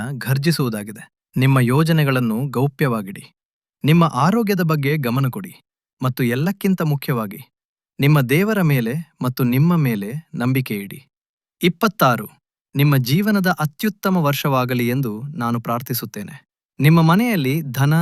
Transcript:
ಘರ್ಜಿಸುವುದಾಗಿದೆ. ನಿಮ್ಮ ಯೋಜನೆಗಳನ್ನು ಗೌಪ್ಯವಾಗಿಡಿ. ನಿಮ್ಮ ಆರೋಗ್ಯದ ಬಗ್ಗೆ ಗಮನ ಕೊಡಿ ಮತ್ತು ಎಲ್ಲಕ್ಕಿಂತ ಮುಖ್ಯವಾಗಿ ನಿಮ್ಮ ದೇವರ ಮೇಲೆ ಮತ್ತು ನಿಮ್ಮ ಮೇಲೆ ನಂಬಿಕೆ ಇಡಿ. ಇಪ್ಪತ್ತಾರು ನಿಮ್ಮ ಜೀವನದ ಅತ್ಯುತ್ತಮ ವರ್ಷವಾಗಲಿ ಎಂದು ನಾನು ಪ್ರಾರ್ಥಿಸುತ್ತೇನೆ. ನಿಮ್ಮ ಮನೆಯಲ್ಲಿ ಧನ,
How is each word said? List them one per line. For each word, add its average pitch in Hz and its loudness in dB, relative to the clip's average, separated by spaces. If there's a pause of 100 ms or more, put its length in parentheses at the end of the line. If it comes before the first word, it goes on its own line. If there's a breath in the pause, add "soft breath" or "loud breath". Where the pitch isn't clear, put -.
(120)
ಘರ್ಜಿಸುವುದಾಗಿದೆ. 127 -4 (280)
ನಿಮ್ಮ 135 4
ಯೋಜನೆಗಳನ್ನು 135 2
ಗೌಪ್ಯವಾಗಿಡಿ. 120 -4 (520)
ನಿಮ್ಮ 165 4
ಆರೋಗ್ಯದ 190 0
ಬಗ್ಗೆ 156 0
ಗಮನ 131 -2
ಕೊಡಿ 107 -8 (420)
ಮತ್ತು 127 -2
ಎಲ್ಲಕ್ಕಿಂತ 175 0
ಮುಖ್ಯವಾಗಿ 127 -2 (640)
ನಿಮ್ಮ 147 4
ದೇವರ 185 2
ಮೇಲೆ 139 -2 (100)
ಮತ್ತು 127 -2
ನಿಮ್ಮ 143 4
ಮೇಲೆ 120 -2
ನಂಬಿಕೆ 127 -2
ಇಡಿ. 98 -12 (560)
ಇಪ್ಪತ್ತಾರು 160 0 (480)
ನಿಮ್ಮ 143 4
ಜೀವನದ 185 0
ಅತ್ಯುತ್ತಮ 185 -2
ವರ್ಷವಾಗಲಿ 131 0
ಎಂದು 120 -2
ನಾನು 120 -4
ಪ್ರಾರ್ಥಿಸುತ್ತೇನೆ. 117 -8 (360)
ನಿಮ್ಮ 160 6
ಮನೆಯಲ್ಲಿ 165 2
ಧನ, 139 0